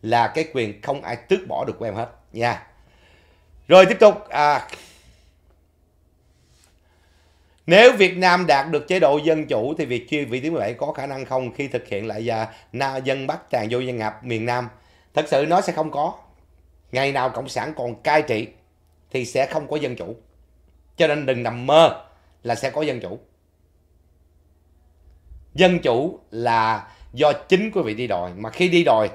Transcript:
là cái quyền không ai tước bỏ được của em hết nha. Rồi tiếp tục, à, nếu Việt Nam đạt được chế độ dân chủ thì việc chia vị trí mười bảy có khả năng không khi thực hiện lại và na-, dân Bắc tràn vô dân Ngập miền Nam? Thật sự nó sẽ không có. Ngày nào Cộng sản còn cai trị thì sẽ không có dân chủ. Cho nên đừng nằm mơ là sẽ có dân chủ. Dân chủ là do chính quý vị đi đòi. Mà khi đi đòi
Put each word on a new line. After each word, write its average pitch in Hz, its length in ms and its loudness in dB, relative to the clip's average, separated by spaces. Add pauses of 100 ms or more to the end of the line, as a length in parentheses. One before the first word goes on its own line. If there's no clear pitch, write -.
là 113 320 2
cái 156 180 -2
quyền 107 300 -6
không 139 200 -6
ai 117 140 -10
tước 190 320 -2
bỏ - 160 -6
được - 140 -8
của 110 60 -8
em 107 100 -6
hết 113 140 -8 (240)
nha. 117 340 -4 (1000)
Rồi 180 180 10
tiếp 220 140 0
tục, 208 280 6
à, 147 400 0 (3000)
nếu 214 260 10
Việt 190 240 2
Nam 180 300 2
đạt 143 240 2
được 147 180 -4
chế 185 120 0
độ 147 240 4
dân 156 220 0
chủ 127 320 -2
thì 165 60 -2
việc 123 240 -6
chia 147 160 -2
vị 123 160 -6
trí 147 100 -6
mười 165 100 -4
bảy 107 140 -4
có 143 180 -6
khả 135 140 -10
năng 135 180 -10
không 127 280 -4
khi 139 160 -8
thực 120 180 -6
hiện 104 200 -6
lại 107 180 -8
và 110 240 -4 (240)
na-, 135 240 -4
dân 135 300 -4
Bắc 156 240 -8
tràn 113 200 -2
vô 123 80 -2
dân 127 200 -6
Ngập 107 260 -8
miền 117 220 -6
Nam? 120 220 -4 (460)
Thật 156 140 0
sự 147 200 2
nó 175 120 2
sẽ 190 120 -4
không 156 180 -4
có. 151 240 -4 (800)
Ngày 135 200 -2
nào 131 180 -2
Cộng 127 180 -10
sản 127 280 -6
còn 120 260 -8
cai 151 200 2
trị 113 260 -2 (640)
thì 131 140 -4
sẽ 131 220 -2
không 151 220 -6
có 147 80 -6
dân 135 200 -6
chủ. 110 200 -12 (800)
Cho 170 100 2
nên 147 200 -2
đừng 127 160 -2
nằm 120 240 -6
mơ 151 380 4 (380)
là 120 120 -2
sẽ 131 160 -4
có 147 120 -4
dân 135 180 -4
chủ. 95 180 -12 (2250)
Dân 180 240 4
chủ 139 400 0 (120)
là 113 580 -2 (240)
do 147 200 4
chính 185 420 0
quý 185 100 -2
vị 107 100 -4
đi 120 120 -6
đòi. 90 300 -4
Mà 107 140 -10
khi 180 180 0
đi 170 160 2
đòi 120 300 2